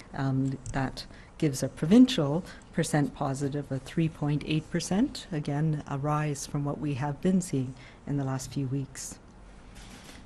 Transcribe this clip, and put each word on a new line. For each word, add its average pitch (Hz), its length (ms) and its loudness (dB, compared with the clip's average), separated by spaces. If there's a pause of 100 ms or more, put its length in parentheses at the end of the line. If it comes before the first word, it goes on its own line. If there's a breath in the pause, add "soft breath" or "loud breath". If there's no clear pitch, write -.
(140)
Um, 135 460 0 (140)
that 131 340 -4 (320 loud breath)
gives 143 240 2
a 131 60 0
provincial 170 760 6 (280 loud breath)
percent - 440 2
positive 143 560 -2
of 135 100 -2
three 165 280 0
point 147 360 0
eight 156 240 0
percent, 190 640 0
again, 151 580 0
a 139 80 -2
rise 151 480 0
from 143 180 -2
what 143 140 -2
we 147 160 -2
have 139 260 -2
been 185 220 4
seeing 131 320 -2 (320 loud breath)
in 143 120 0
the 139 60 0
last 131 280 -4
few 139 160 -2
weeks. - 500 -6 (1080 loud breath)